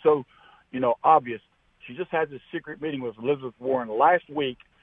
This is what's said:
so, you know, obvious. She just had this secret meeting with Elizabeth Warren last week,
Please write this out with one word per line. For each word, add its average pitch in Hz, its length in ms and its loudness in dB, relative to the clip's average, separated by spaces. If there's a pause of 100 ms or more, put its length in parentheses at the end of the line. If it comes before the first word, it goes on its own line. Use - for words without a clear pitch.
so, 151 220 4 (460)
you 127 100 -6
know, 120 220 2
obvious. 123 380 4 (460)
She 127 80 -16
just 170 160 -10
had 160 200 -2
this 131 100 -14 (120)
secret 151 280 -10
meeting 147 200 -6
with 113 180 -8
Elizabeth 131 400 -4
Warren 123 300 -2
last 151 420 2
week, 139 280 -4 (240)